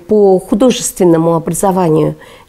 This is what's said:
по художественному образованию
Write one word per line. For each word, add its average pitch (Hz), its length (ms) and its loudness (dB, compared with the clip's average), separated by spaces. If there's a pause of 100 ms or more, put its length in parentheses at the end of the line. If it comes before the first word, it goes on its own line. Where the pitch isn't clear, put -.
по 202 300 2
художественному 180 960 0
образованию 160 840 -2 (320)